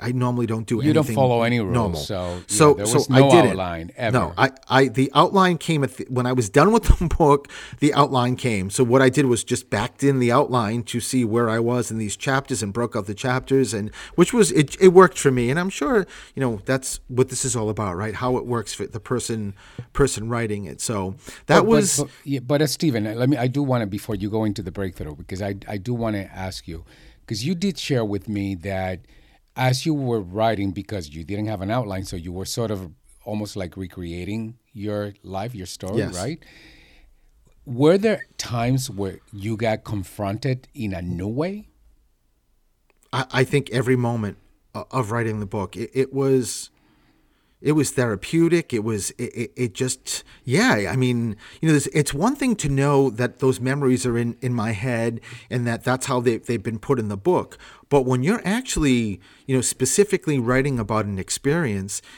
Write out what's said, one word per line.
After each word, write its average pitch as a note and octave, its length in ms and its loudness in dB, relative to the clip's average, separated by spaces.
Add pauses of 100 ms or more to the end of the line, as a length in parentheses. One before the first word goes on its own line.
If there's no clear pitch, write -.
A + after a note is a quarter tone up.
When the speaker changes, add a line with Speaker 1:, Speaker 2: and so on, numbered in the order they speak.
Speaker 1:
I B2 120 -4
normally B2 340 0
don't A2+ 200 -4
do A#2+ 100 0
Speaker 2:
You C#3 180 2
don't D#3 100 4
Speaker 1:
anything A#2 120 -4
Speaker 2:
follow B2 260 4
any A#2 180 2
rules, G2+ 140 0
Speaker 1:
normal. G2+ 260 0
Speaker 2:
so, F2+ 360 -6
yeah, F2+ 100 -12
Speaker 1:
So, D3+ 260 8
Speaker 2:
there G2+ 140 -2
Speaker 1:
so A2+ 80 2
Speaker 2:
was C3+ 160 2
Speaker 1:
I C3 100 8
Speaker 2:
no C#3 100 8
Speaker 1:
didn't. A#2 200 8
Speaker 2:
outline F2 480 -4
Speaker 1:
No, A2 340 0
Speaker 2:
ever. - 60 -16
Speaker 1:
I, C3 120 4 (180)
I, C3 200 6
the C3 260 0
outline F3+ 440 4
came D3+ 260 0
at - 140 -6
the, - 100 -10
when B2+ 160 0
I B2 80 0
was B2 160 0
done D#3 240 6
with A3+ 120 4
<laughs> - 140 8
the E3+ 200 -2
book, C#3+ 300 4 (320)
the C#3+ 120 4
outline B2+ 440 2
came. G2+ 340 -2
So - 120 2
what B2 200 6
I C3 80 6
did C#3 160 2
was A#2+ 180 2
just - 240 -4
backed G#2+ 340 -4
in C#3 180 4
the A#2+ 120 2
outline A#2+ 520 0
to A#2+ 160 -6
see B2+ 220 0
where A2+ 280 2
I A2+ 80 0
was A#2+ 320 0
in A2+ 80 -6
these G#2+ 180 -6
chapters C3+ 460 -2
and G2+ 100 -4
broke A#2 240 -4
out G#2+ 80 -4
the G#2 100 -8
chapters, B2+ 600 0
and G#2 200 -6 (200)
which F3 180 4
was, G#3+ 200 4
it, - 280 0
it F#3+ 80 10
worked F3+ 300 8
for C#3 140 2
me. A#2+ 180 0
And C#3+ 80 0
I'm F3+ 100 -2
sure, A3+ 380 0 (300)
you C#3 40 -4
know, A#2+ 240 -2
that's - 440 -4
what B2+ 200 2
this - 160 -6
is A#2 120 -2
all G#2+ 120 -2
about, G2+ 280 -4
right? G#2 180 -6
How B2+ 220 -2
it - 100 -4
works A#2 260 -4
for - 140 -8
the A2+ 140 -10
person, A2 540 -6 (380)
person A#2+ 360 0
writing A2+ 360 -4
it. D2 160 -12
So G2 360 -4 (300)
that - 0 -
Speaker 2:
But, D3 160 6
but, F#3 40 2
Speaker 1:
was G#3+ 320 4
Speaker 2:
but, C#3 100 -2 (160)
yeah, C#3 140 -4
but, C#3 240 0
uh, D3+ 60 2
Stephen, B2+ 360 0 (140)
let B2+ 100 2
me, D3 80 4
I B2 120 0
do C#3 160 -2
wanna, A#2+ 240 0
before G#2 260 -6
you G2+ 160 -4
go A2 140 0
into G#2 180 -2
the F2+ 80 -8
breakthrough, E2+ 460 -8
because F2+ 260 -10
I, G2+ 140 -4 (100)
I G#2 100 -8
do G#2 160 -6
wanna A2 400 -4
ask F#2+ 360 -10
you, E2 160 -12 (420)
'cause G#2 160 -8
you E3+ 140 -2
did F#3+ 220 -4
share B2 260 -2
with G2+ 240 -6
me G2+ 280 -4
that F#2 440 -6 (560)
as B2+ 280 0
you E3 80 0
were B2 280 -2
writing, G2+ 500 0
because F#2 400 -8
you D#2+ 140 -12
didn't G2+ 220 -6
have G#2+ 160 -6
an F#2+ 80 -4
outline, G2+ 340 -4
so - 100 -10
you F2 180 -10
were F#2 140 -8
sort A2+ 240 -4
of F#2+ 220 -8 (320)
almost G#2 320 -8
like F#2 200 -8
recreating F#2 800 -8 (180)
your G#2 420 -6 (100)
life, F#2+ 280 -8
your F#2 140 -12
story, G2 320 -6
Speaker 1:
Yes. F#2 180 -2
Speaker 2:
right? A#2 220 -6 (1300)
Were C#3+ 340 4
there G#3 240 -2 (160)
times B2 520 -2
where F#2+ 280 -6 (140)
you G#2+ 240 -6
got A2 280 -2
confronted G#2+ 920 -6
in A2 180 -4
a F2 100 -8
new F2 260 -4
way? F3+ 400 -6 (1400)
Speaker 1:
I, C3 180 -2
I C3 140 2
think C#3 260 -2
every B2 240 0
moment A#2 440 -2 (360)
o-, G#2 160 -12
of A#2+ 220 -4
writing A2 260 -2
the G#2 80 -6
book, G2 300 -8
it, A2 180 -8
it C3 180 -2
was, C3+ 580 0 (920)
it D3+ 120 0
was D3+ 200 0
therapeutic. E3 840 0
It G#2+ 80 -2
was, G#2+ 300 -4
it, A#2+ 240 -8
it, A#2+ 180 -6
it B2 200 -4
just, - 500 -6 (180)
yeah, C3 480 2
I - 60 -2
mean, A#2+ 400 0 (240)
you D#3+ 80 0
know, D3+ 80 6
it's, C#3 120 0
it's - 240 0
one F#3 220 0
thing B3+ 220 -2
to - 120 -4
know C#3 420 2
that A#2 280 -4
those C3 220 2
memories C3 440 0
are A#2 140 0
in, A#2+ 220 -2
in B2+ 120 -4
my A#2 200 -2
head A#2 480 -2 (280)
and B2 200 -2
that A#2 160 -4
that's B2+ 220 0
how C3 120 0
they, A#2+ 200 2
they've A#2 220 -4
been A2+ 200 -6
put C3+ 180 0
in A2 80 -2
the G2+ 100 -6
book. B2+ 420 -2 (300)
But C#3+ 140 4
when B2+ 220 0
you're G3+ 200 0
actually, B2+ 760 0 (260)
you C3+ 80 0
know, C3 60 2
specifically D3+ 800 -2
writing B2+ 400 0
about G#2+ 240 -2
an G2+ 160 -6
experience, A2 840 -4 (160)